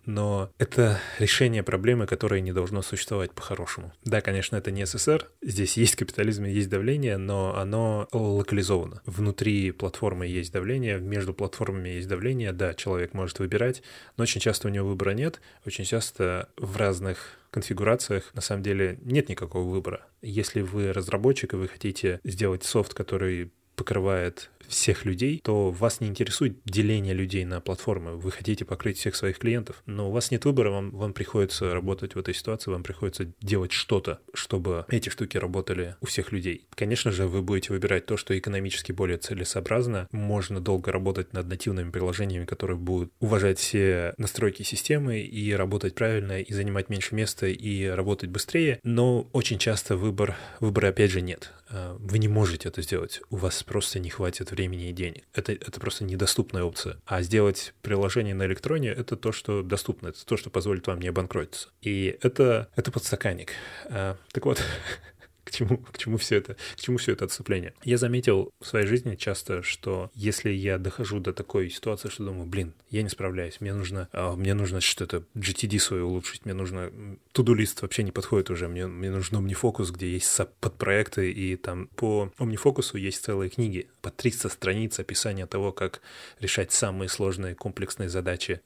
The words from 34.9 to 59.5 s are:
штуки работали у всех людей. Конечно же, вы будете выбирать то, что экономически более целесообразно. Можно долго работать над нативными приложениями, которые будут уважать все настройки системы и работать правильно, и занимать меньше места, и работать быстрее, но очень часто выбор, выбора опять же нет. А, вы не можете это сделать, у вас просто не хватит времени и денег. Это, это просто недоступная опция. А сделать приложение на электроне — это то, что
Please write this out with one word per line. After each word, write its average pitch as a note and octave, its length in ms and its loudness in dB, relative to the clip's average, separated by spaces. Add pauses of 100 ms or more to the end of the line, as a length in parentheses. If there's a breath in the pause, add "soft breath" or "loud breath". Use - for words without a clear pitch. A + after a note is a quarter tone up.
штуки - 260 -4
работали F2+ 640 -2
у - 60 -6
всех - 260 -4
людей. F2+ 420 -4
Конечно G#2+ 380 0
же, F#2+ 140 2
вы F#2 160 0
будете G2 320 0
выбирать F#2+ 320 0
то, G#2+ 100 0
что G2 220 0
экономически G2 540 -2
более F2+ 260 0
целесообразно. G2 920 -2
Можно G#2 480 0
долго F#2+ 320 2
работать F#2+ 420 -2
над F2+ 120 -2
нативными F2+ 440 -2
приложениями, F2+ 560 -2
которые F#2 320 -2
будут F2 420 0
уважать G2+ 380 4
все F#2 580 2
настройки G#2 460 0
системы B2+ 580 0
и G#2 320 -2
работать G2 420 2
правильно, G2 460 0
и G2+ 140 -6
занимать G2 340 0
меньше G2+ 260 -2
места, G#2 340 0
и G2 360 -2
работать F#2+ 460 0
быстрее, C3+ 520 2
но A#2+ 500 4
очень A2+ 260 2
часто G#2+ 380 2
выбор, G2 400 0 (240 loud breath)
выбора G#2 280 4
опять G2+ 220 6
же F#2 100 0
нет. F2+ 320 -6 (160)
А, F2+ 300 -8
вы G#2 200 2
не G#2+ 100 6
можете G2+ 400 4
это F2 140 -4
сделать, - 380 -4 (100)
у G#2+ 60 -2
вас F2+ 260 0
просто - 360 -2
не F2 100 -4
хватит F2+ 460 -4
времени F2+ 360 -2
и - 20 -6
денег. F2 320 -6 (100)
Это, - 180 -2
это - 280 -8
просто - 240 -4
недоступная F#2 580 2
опция. - 440 -4
А F#2 160 2
сделать G2+ 600 4
приложение G2+ 520 2
на F#2+ 120 2
электроне — B2+ 440 0
это A#2+ 260 -4
то, A2 160 0
что G2+ 300 -2